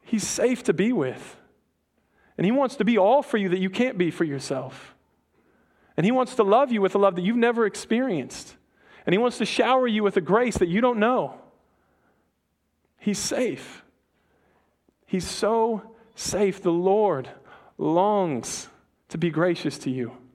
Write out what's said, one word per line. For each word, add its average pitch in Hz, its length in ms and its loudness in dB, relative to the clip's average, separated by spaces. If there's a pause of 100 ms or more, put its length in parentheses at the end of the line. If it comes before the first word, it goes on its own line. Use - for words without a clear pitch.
He's 202 220 -2
safe - 380 0
to 190 100 2
be 202 200 0
with. 131 420 -4 (1000)
And - 80 0
He 202 60 2
wants 262 260 0
to 214 80 0
be 233 120 4
all 214 240 4
for - 140 -4
you 202 140 0
that 185 100 0
you 190 100 0
can't 240 280 -2
be 180 120 2
for 151 140 -4
yourself. 135 720 -8 (1000)
And 156 80 0
He 214 60 4
wants 254 240 0
to 233 80 4
love 240 280 4
you 214 100 0
with 190 140 0
a - 20 4
love 196 180 4
that 175 80 -4
you've 214 120 0
never 233 300 2
experienced. 220 920 -4 (500)
And - 80 2
He 180 40 4
wants 240 220 0
to 226 60 -2
shower 254 420 2
you 214 160 0
with 196 140 0
a 196 40 2
grace 214 380 2
that 185 80 2
you 180 140 0
don't 240 180 2
know. 214 360 0 (1600)
He's 202 220 -4
safe. - 640 -6 (1200)
He's 185 220 -4
so 226 680 -2 (200)
safe. - 460 -2
The 180 100 0
Lord 180 560 2 (500)
longs 170 920 0 (400)
to - 80 -10
be 165 120 0
gracious 165 500 -2
to 135 120 -6
you. 123 260 -6 (180)